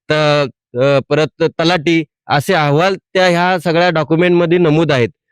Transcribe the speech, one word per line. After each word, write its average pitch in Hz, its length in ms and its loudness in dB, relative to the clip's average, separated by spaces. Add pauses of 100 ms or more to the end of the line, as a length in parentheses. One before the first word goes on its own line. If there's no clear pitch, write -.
(100)
त-, 147 340 0 (320)
अ, 139 220 2 (100)
परत 147 340 -2
तलाठी 165 600 -2 (220)
असे 143 280 -2
अहवाल 156 400 0
त्या 185 320 -2
ह्या 180 320 0
सगळ्या 170 320 0
डॉक्युमेंटमध्ये 170 680 0
नमूद 156 340 2
आहेत. 120 160 0 (240)